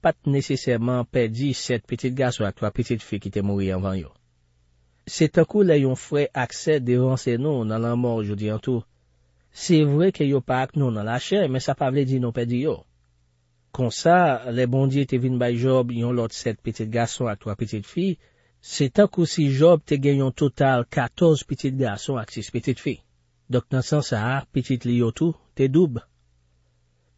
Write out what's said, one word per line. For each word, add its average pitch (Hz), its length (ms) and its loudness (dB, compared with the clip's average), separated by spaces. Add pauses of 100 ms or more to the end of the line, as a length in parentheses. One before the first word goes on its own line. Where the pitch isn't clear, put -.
pa 165 80 2
t - 180 -4
nesesèman 127 760 0
pèdi 120 480 -2
sèt - 320 -4
pitit 123 260 -4
gason 123 320 -2
ak - 140 -6
twa 104 100 -2
pitit 117 320 -4
fi - 160 -6
ki 98 140 -10
te 101 100 -2
mouri 98 300 0
anvan 95 260 -2
yo. 80 140 -10 (960)
Se - 240 0
tankou 196 320 4
lè 156 160 4
yon 131 160 0
frè 147 300 -2 (100)
aksè 139 480 -2
devanse 123 560 0
nou 139 240 -2
nan 110 180 -2
lanmò 120 300 0 (100)
jodi 104 300 -4
a 107 80 -4
tou. 120 240 -4 (720)
Se 160 320 4
vre 160 240 4
ke 147 160 0
yo 135 160 2
pa 127 180 0
ak - 140 -6
nou 135 180 2
nan 107 140 -4
lachè, 127 400 -2
men 131 160 -2
sa 139 100 0
pa 135 160 -2
vle 139 160 2
di 131 140 0
nou 120 160 -2
pèdi 120 300 -2
yo. 123 100 -2 (1000)
Konsa, 151 760 2
lè 123 160 0
Bondye 135 400 2
te 131 100 0
vin 127 220 -2
bay 120 160 0
Job 127 340 2
yon 120 240 -2
lòt 117 220 -4
sèt 110 260 -6
pitit 110 300 -6
gason 117 400 -2
ak 101 100 -10
twa 104 160 -6
pitit 107 300 -6
fi, 185 240 -2 (480)
se - 320 -2
tankou 185 340 4
si 151 220 0
Job 151 340 6
te 147 160 -2
gen 139 220 2
yon 131 160 -2
total 135 500 2
katòz 147 600 2
pitit 135 260 -4
gason 127 460 -4
ak 107 160 -10
sis - 180 -10
pitit 120 240 -2
fi. 135 200 -6 (520)
Donk 123 220 -2
nan 131 100 2
sans 151 300 0
sa, 123 400 -2
pitit 127 320 -2
li 120 160 2
yo 113 100 2
tou, 160 240 -2 (220)
te 135 160 2
doub. 147 260 2 (1200)